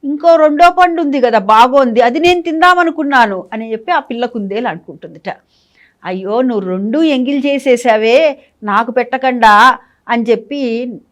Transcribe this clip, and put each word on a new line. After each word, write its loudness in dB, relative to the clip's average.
ఇంకో 2
రెండో 4
పండు 0
ఉంది -2
కదా 2
బాగోంది, 2
అది 0
నేను 2
తిందామనుకున్నాను," 0
అని -10
చెప్పి -6
ఆ 0
పిల్ల -6
కుందేలు -6
అనుకుంటుందిట. -14
"అయ్యో, -4
నువ్వు -4
రెండు -4
ఎంగిల్ -2
చేసేసావే 0
నాకు -2
పెట్టకుండా," 2
అని -2
చెప్పి -4